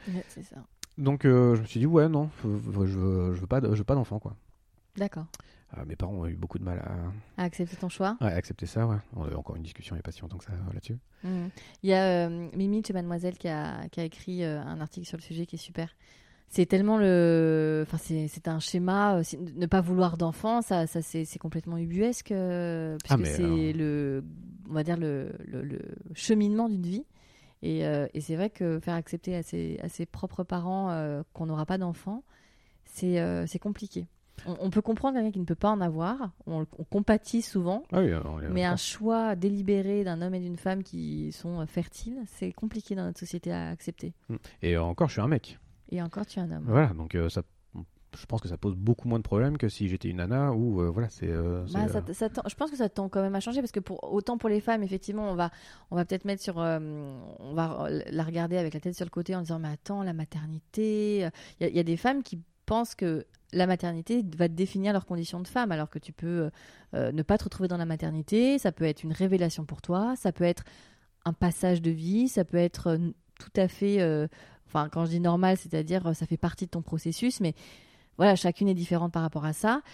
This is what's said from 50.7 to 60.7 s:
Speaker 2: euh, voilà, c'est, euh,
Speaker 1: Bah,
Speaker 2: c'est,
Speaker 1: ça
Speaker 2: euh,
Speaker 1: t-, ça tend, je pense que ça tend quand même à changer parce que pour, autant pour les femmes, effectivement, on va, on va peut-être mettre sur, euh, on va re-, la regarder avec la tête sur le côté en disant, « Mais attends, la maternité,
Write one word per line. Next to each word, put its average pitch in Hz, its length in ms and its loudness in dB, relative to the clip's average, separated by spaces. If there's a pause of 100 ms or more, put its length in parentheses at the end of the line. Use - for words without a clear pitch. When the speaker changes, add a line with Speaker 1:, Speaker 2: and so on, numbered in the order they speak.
Speaker 2:
euh, 85 80 4
voilà, 107 200 0
c'est, 87 200 -4
euh, 85 340 0 (100)
Speaker 1:
Bah, 196 140 2
Speaker 2:
c'est, - 60 0
Speaker 1:
ça - 60 0
Speaker 2:
euh, - 20 0
Speaker 1:
t-, - 120 -6
ça 220 160 -2
tend, 233 180 -6
je - 80 -6
pense 302 160 -2
que 285 60 -6
ça 226 120 2
tend 196 200 -4
quand 196 120 0
même 196 140 0
à 190 40 -2
changer 240 220 -2
parce 240 100 -6
que - 80 -4
pour, - 320 -8
autant 220 260 0
pour 226 120 0
les 208 120 2
femmes, 220 220 0
effectivement, 202 480 -4
on 180 40 -2
va, 170 160 0 (400)
on 175 40 -4
va 175 100 2
peut-être 190 200 -2
mettre 196 180 -2
sur, 170 160 -4
euh, 165 200 2 (600)
on 135 140 -12
va 165 140 2 (200)
re-, 151 240 -2
la 160 120 -2
regarder 170 340 -2
avec 160 160 0
la 151 60 -6
tête 180 160 -4
sur 180 100 -4
le 170 60 -8
côté 175 240 -4
en 180 60 -2
disant, « 165 180 -4
Mais 156 100 -4
attends, 196 340 -6
la 180 100 -4
maternité, 196 1120 -2